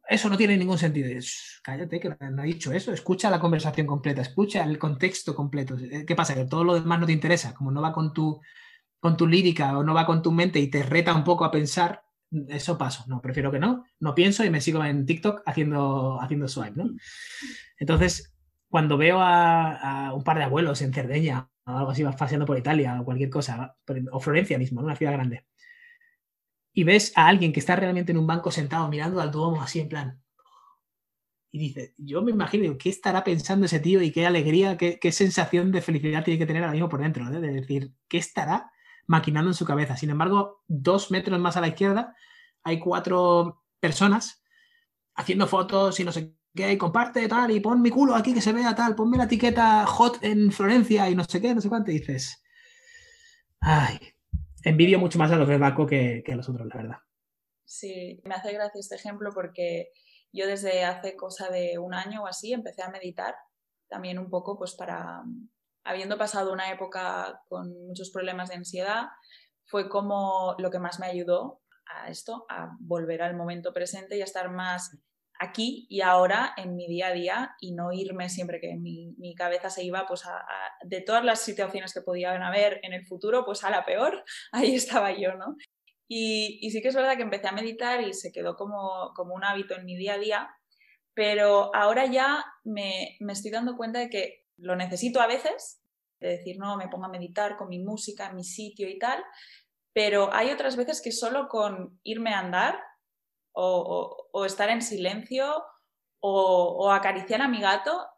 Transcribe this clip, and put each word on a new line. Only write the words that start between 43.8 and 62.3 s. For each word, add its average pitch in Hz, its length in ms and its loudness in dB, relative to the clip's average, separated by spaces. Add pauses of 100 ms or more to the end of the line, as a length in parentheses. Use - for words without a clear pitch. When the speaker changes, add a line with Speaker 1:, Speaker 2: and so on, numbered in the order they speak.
Speaker 1:
haciendo 185 320 0
fotos 190 520 2
y 190 60 -2
no 175 60 -4
sé 160 240 -8 (200)
qué, 196 180 0
y 196 40 2
"Comparte, 226 500 0
tal, 233 240 2
y 214 80 4
pon 233 220 4
mi 240 100 6
culo 254 240 6
aquí 226 180 2
que 233 80 2
se 214 120 2
vea, 233 220 2
tal, 233 200 2
ponme 226 220 2
la 247 80 4
etiqueta 226 600 6
hot 240 360 4
en 208 280 6
Florencia", 208 580 4
y 180 60 4
no 180 100 2
sé 175 160 -2
qué, 240 140 2
no 220 60 2
sé 208 80 -2
cuánto, 214 220 0
y 151 80 2
dices, - 440 -6 (1160)
"Ay, 143 380 4 (640)
envidio 170 360 6
mucho 170 200 2
más 156 120 6
a 170 60 6
los 147 100 6
de 143 100 6
Baco 143 300 4
que, 123 380 2
que 139 80 -6
a - 20 -4
los 123 140 -8
otros, 120 180 -8
la - 80 -12
verdad". 113 220 -10 (680)
Speaker 2:
Sí, 180 600 -14
me 190 100 -6
hace 202 180 -8
gracia 208 260 -6
este 202 160 -12
ejemplo 208 380 -8
porque 175 580 -6 (400)
yo 190 160 -4
desde 196 380 -2
hace 180 300 -4
cosa 190 340 -10
de 175 280 -4
un 180 160 -8
año 196 300 -8
o 196 40 -8
así 214 260 -8